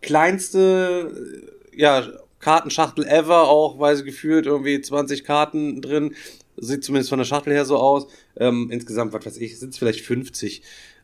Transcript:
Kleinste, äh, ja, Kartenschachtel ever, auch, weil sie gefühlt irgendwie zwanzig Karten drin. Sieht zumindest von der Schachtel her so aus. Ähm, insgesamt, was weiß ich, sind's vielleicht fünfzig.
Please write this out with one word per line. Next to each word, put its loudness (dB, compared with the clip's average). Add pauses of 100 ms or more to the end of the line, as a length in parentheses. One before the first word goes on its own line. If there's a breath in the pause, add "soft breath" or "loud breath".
Kleinste, 0 (640)
äh, -4
ja, 4 (340)
Kartenschachtel 0
ever, 4
auch, 4
weil 2
sie -6
gefühlt 0
irgendwie -2
zwanzig -4
Karten -2
drin. -4 (420 loud breath)
Sieht -6
zumindest 0
von -2
der 0
Schachtel -2
her 2
so 0
aus. 4 (300 soft breath)
Ähm, 0
insgesamt, -6
was -10
weiß -16
ich, -12
sind's -16
vielleicht -2
fünfzig. -8 (420 loud breath)